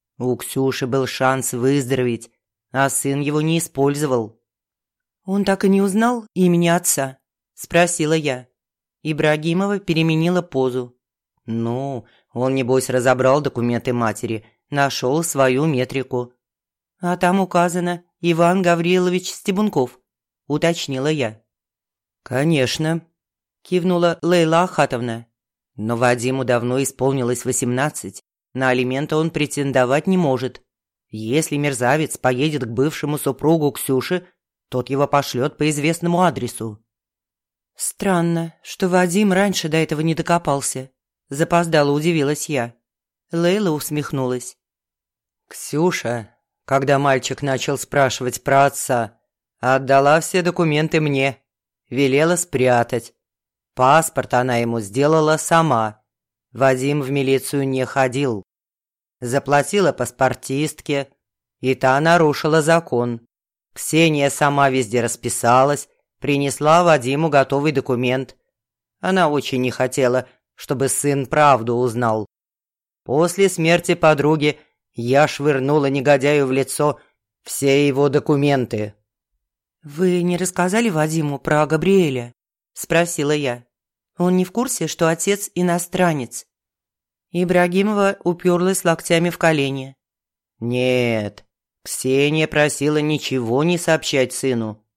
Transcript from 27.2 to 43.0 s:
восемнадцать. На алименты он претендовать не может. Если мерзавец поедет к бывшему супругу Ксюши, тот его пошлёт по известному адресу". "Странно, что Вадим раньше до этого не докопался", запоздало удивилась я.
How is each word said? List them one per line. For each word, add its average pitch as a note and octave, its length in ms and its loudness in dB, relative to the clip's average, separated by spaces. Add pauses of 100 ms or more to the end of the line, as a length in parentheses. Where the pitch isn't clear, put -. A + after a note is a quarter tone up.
восемнадцать. B2+ 800 -4 (300)
На C3 160 -2
алименты B2+ 460 -2
он D#3+ 160 0
претендовать C#3 760 0
не F#3+ 120 2
может. C3 440 -2 (480)
Если A#2+ 480 -4
мерзавец C#3+ 600 -2
поедет C3 480 -2
к - 20 -8
бывшему D3 500 -2
супругу D3 540 0
Ксюши, F3 560 -4 (420)
тот B2 200 -6
его C#3 180 0
пошлёт C#3 500 -2
по D3+ 120 0
известному E3 520 0
адресу". A2+ 600 -4 (920)
"Странно, E3+ 840 -2
что - 260 -4
Вадим F3+ 460 2
раньше F#3+ 340 0
до D#3 100 0
этого D#3 240 -2
не D#3+ 120 0
докопался", D3 800 -2 (380)
запоздало D#3 600 2
удивилась D3+ 580 0
я. A#2+ 260 -4 (560)